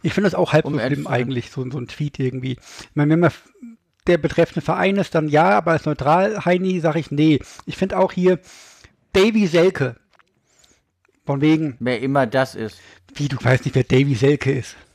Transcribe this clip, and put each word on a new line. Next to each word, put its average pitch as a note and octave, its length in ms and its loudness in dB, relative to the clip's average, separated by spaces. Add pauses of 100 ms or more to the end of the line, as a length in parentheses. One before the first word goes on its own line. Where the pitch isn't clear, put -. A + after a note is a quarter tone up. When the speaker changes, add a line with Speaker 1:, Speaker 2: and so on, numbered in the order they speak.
Speaker 1:
ich - 120 -2
find G3+ 120 0
das F#3 100 0
auch F3+ 180 -2
halb D#3 120 2
Speaker 2:
Um C#3+ 80 -6
Speaker 1:
so D3 60 -2
Speaker 2:
ehrlich C3 180 -2
Speaker 1:
schlimm D3 80 -8
Speaker 2:
zu - 60 -8
sein. B2 100 -2
Speaker 1:
eigentlich, A#2+ 300 -6
so, B2+ 180 -8
so C3+ 80 -10
ein B2 100 -10
Tweet - 320 -8
irgendwie. C3 340 -4
Ich - 420 -18
meine, D3 160 2
wenn E3 80 4
man E3+ 80 4
f-, - 220 -4 (580)
der F3 100 4
betreffende D#3+ 440 0
Verein F#3+ 360 0
ist, - 180 -2
dann D#3 140 0
ja, D#3+ 220 4
aber F3 200 2
als D#3 140 0
neutral, F#3+ 580 0
Heini, F3+ 360 0
sag D#3 160 -2
ich, D#3+ 160 -4
nee. D3+ 280 4 (260)
Ich - 120 -12
find F#3+ 160 -2
auch F#3 180 0
hier F3+ 280 2 (720)
Davy G#3 340 4
Selke. D#3+ 480 2 (1300)
Von C#3 140 -2
wegen D#3 400 0
Speaker 2:
Wer A#2 220 -2
immer C3+ 240 0
das C3 300 -2
ist. A2 240 -10 (340)
Speaker 1:
Wie, C#3+ 160 -6
du B2+ 120 -6
weißt B2 220 0
nicht, - 120 -4
wer C3 100 2
Davy C#3 300 2
Selke C3+ 360 0
ist? C3 240 -6 (200)